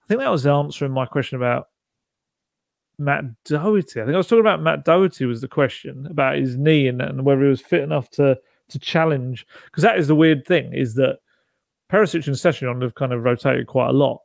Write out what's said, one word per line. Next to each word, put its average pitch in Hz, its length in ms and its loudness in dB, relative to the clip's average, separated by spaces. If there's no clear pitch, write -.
I - 20 -20
think 226 140 -2
that 262 100 -2
was 143 160 0
answering 143 460 0
my 131 140 -2
question 135 300 -4
about 123 320 -2
Matt 143 260 -2
Doherty. 160 560 -2
I 107 40 -6
think 139 100 -2
I 185 40 0
was 180 80 -2
talking 233 140 4
about 190 220 2
Matt 151 220 -2
Doherty 170 420 2
was 117 140 -4
the 127 80 -10
question 135 580 -4
about 147 320 -2
his 127 180 -2
knee 147 320 2
and, 123 140 -4
and 135 220 -6
whether 139 180 4
he 139 60 4
was 131 120 2
fit 156 220 -2
enough 147 280 -4
to, 139 280 2
to - 100 -12
challenge. 139 680 -4
'Cause 151 100 -2
that 208 160 2
is 147 100 0
the 156 60 6
weird 156 320 4
thing, 139 260 0
is 123 220 -4
that 127 240 0
Perisic 180 360 0
and 139 80 -2
Sessegnon 127 480 -2
have 120 140 -6
kind 127 160 -4
of 120 100 -4
rotated 123 460 0
quite 123 220 0
a - 20 2
lot, 131 320 2